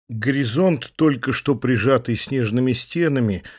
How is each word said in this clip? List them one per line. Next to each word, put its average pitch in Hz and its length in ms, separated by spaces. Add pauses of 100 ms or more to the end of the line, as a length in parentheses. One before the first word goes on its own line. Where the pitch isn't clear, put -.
Горизонт, 135 880
только 135 360
что - 220
прижатый 123 640
снежными 127 560
стенами, 127 720 (140)